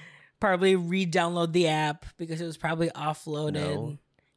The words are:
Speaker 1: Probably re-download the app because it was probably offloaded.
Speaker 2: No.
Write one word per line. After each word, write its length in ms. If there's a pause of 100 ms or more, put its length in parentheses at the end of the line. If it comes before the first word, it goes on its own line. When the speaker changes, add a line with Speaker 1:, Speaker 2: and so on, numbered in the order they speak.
(400)
Speaker 1:
Probably 380
re-download 760
the 160
app 380 (120)
because 220
it 60
was 100
probably 360
offloaded. 640 (220)
Speaker 2:
No. 220 (400)